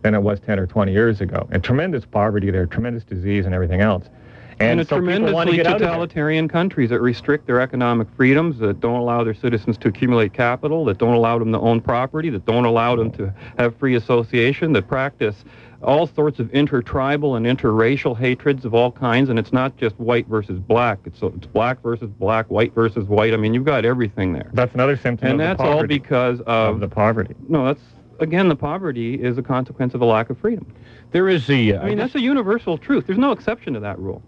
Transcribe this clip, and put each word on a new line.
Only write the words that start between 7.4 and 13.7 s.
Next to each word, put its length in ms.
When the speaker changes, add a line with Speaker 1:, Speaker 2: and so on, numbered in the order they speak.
Speaker 2:
their 140
economic 560
freedoms, 420
that 220
don't 180
allow 240
their 100
citizens 440
to 100
accumulate 460
capital, 520
that 120
don't 160
allow 260
them 140
to 60
own 200
property, 520
that 140
don't 200
allow 320
them 140
to 220
have 200